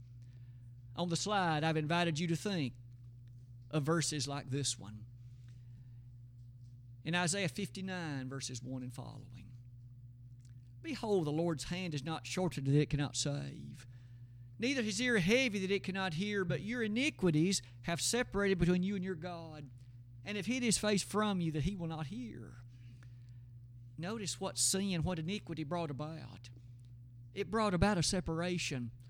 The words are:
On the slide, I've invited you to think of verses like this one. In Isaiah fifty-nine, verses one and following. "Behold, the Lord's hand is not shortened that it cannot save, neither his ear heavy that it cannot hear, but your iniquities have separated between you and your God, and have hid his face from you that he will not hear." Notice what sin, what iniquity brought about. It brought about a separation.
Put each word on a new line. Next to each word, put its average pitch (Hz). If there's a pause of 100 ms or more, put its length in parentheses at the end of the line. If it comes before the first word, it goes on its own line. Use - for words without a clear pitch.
(960)
On 180
the 165
slide, 175
I've 160
invited 165
you 175
to 165
think 160 (1000)
of 151
verses 151
like 139
this 135
one. 107 (2000)
In 165
Isaiah 180
fifty-nine, 175
verses 127
one 127
and 123
following. 117 (1300)
"Behold, 214
the 147
Lord's 160
hand 175
is 139
not 160
shortened 160
that 135
it 151
cannot 143
save, 143 (680)
neither 262
his 214
ear 240
heavy 214
that 185
it 196
cannot 185
hear, 202
but 175
your 233
iniquities 202 (220)
have 170
separated 202
between 175
you 202
and 185
your 185
God, 160 (560)
and 208
have 185
hid 247
his 226
face 208
from 208
you 165
that 147
he 196
will 170
not 156
hear." 208 (1400)
Notice 196
what -
sin, 190
what 175
iniquity 170
brought 165
about. 147 (840)
It -
brought 208
about 196
a 165
separation. 165 (180)